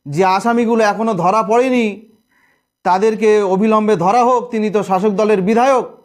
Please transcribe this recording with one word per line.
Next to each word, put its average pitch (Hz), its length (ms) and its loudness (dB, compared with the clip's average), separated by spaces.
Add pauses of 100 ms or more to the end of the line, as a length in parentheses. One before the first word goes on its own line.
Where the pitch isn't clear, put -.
যে 147 200 -2
আসামিগুলো 226 580 0
এখনও 214 300 -2
ধরা 190 300 0
পড়েনি, 233 680 -2 (760)
তাদেরকে 208 580 2
অবিলম্বে 214 540 0
ধরা 196 280 2
হোক। 247 280 0
তিনি 214 180 -2
তো 196 140 -2
শাসক 185 260 -2
দলের 208 320 0
বিধায়ক, 233 480 0 (160)